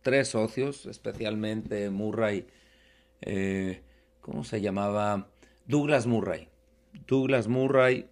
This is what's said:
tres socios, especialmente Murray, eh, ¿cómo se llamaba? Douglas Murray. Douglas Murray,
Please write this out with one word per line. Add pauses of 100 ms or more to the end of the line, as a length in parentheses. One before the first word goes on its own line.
tres
socios,
especialmente
Murray, (760)
eh, (400)
¿cómo
se
llamaba? (380)
Douglas
Murray. (580)
Douglas
Murray,